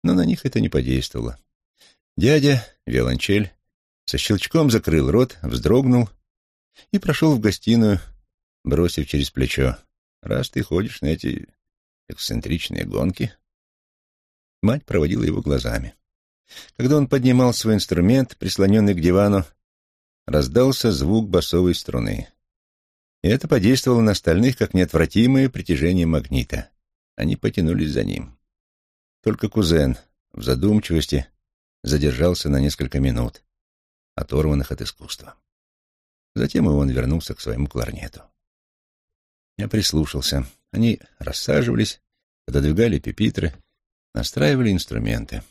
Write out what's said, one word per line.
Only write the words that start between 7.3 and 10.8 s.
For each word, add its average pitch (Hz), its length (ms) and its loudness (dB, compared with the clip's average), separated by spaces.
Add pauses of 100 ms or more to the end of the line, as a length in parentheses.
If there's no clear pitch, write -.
в 110 40 0
гостиную, 107 600 2 (640)
бросив 78 420 0
через 69 240 -2
плечо: 65 480 -2 (440)
«Раз - 280 -4
ты - 120 -4
ходишь 92 380 -4